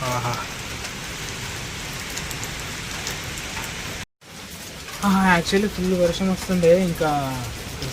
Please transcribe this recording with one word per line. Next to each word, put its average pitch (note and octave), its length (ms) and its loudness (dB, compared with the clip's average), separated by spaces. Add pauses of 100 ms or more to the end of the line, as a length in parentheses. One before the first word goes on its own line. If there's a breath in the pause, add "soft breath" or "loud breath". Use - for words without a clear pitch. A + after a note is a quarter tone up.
ఆహా. A#2+ 240 0 (4000)
ఆ, - 20 6 (280)
actually G3 360 4
ఫుల్ F#3 200 2 (100)
వర్షం F3+ 280 2
వస్తుండే, F3+ 400 6 (160)
ఇంకా D#3+ 220 2 (640)
ఇక్కడ C3+ 180 -4